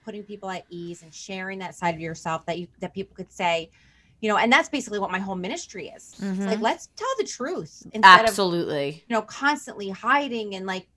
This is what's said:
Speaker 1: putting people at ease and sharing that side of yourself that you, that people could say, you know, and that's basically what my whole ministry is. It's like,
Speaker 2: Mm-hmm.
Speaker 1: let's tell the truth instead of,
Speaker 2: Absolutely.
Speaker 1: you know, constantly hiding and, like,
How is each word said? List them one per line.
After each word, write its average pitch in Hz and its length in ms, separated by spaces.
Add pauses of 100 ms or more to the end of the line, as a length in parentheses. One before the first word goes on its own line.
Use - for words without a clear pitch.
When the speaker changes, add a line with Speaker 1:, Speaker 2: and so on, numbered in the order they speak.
Speaker 1:
putting 208 200
people 202 260
at 175 180
ease 170 340
and 160 120
sharing 190 460
that 175 160
side 170 180
of 160 60
yourself 160 460
that 170 120
you, 175 80 (140)
that 180 120
people 190 220
could - 160
say, 170 400 (500)
you 214 80
know, 208 80
and 226 160
that's 320 160
basically 233 300
what 190 120
my 185 80
whole 190 180
ministry 202 520
is. - 260
It's - 60
like, 196 140
Speaker 2:
Mm-hmm. 196 280
Speaker 1:
let's 254 340
tell 480 120 (100)
the 427 60
truth 247 680
instead 196 280
of, 226 60
Speaker 2:
Absolutely. 170 840
Speaker 1:
you 233 60
know, 214 80
constantly 247 680
hiding 220 640
and, 190 100
like, 185 300